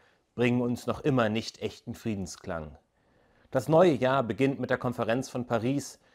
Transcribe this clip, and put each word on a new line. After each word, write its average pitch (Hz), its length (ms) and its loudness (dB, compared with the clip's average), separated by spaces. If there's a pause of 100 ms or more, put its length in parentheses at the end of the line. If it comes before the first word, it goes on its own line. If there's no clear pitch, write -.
(340)
bringen 123 280 2
uns 120 240 -4
noch 113 160 -4
immer 127 260 2
nicht 110 320 -4
echten 107 320 -8
Friedensklang. 87 840 -8 (720)
Das - 180 -2
neue 160 240 6
Jahr 127 320 2
beginnt 127 340 0
mit 127 120 -4
der 127 80 0
Konferenz 120 500 -2
von 123 180 -6
Paris 120 540 -2 (140)